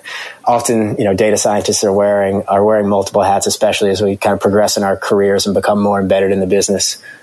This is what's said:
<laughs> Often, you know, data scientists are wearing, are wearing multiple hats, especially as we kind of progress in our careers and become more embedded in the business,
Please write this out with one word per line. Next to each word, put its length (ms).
<laughs> 420
Often, 540
you 60
know, 100
data 240
scientists 440
are 120
wearing, 480
are 200
wearing 260
multiple 340
hats, 240
especially 420
as 140
we 160
kind 160
of 60
progress 360
in 60
our 160
careers 480
and 80
become 280
more 160
embedded 320
in 100
the 60
business, 560